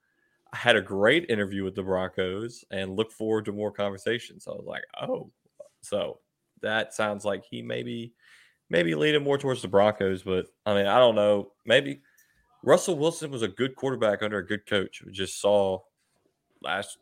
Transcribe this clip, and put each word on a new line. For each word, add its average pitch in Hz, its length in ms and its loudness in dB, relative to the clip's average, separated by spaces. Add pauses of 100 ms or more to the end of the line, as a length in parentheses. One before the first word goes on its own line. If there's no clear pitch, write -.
(520)
I - 60 -12
had 120 180 4
a 101 60 2
great 104 480 2
interview 101 340 -2
with 95 120 -6
the 98 80 -6
Broncos 92 880 -4
and 95 260 -6
look 110 140 -2
forward 110 340 -2
to 107 80 -6
more 104 180 -4
conversations." 101 760 -6
I - 40 -10
was - 140 -12
like, - 180 -10 (180)
"Oh." 240 300 -8 (520)
So 87 360 -6 (420)
that 107 320 -4
sounds 104 320 -4
like 98 200 -4
he 120 180 -12
maybe, 120 500 -8 (560)
maybe 170 260 2
leaning 151 280 2
more 139 160 2
towards 135 240 -2
the - 40 -8
Broncos, 98 540 4
but, 92 240 -2 (180)
I 104 120 2
mean, 101 100 4
I 104 140 6
don't 117 160 8
know. 104 380 2 (120)
Maybe 139 360 2 (640)
Russell 175 340 4
Wilson 156 340 -2
was 127 100 -6
a 110 60 0
good 131 280 -4
quarterback 113 460 0
under 107 160 -4
a 95 80 -4
good 104 220 -6
coach. - 360 -2
We 98 80 -20
just 95 300 -8
saw 98 380 4 (840)
last, 92 400 -6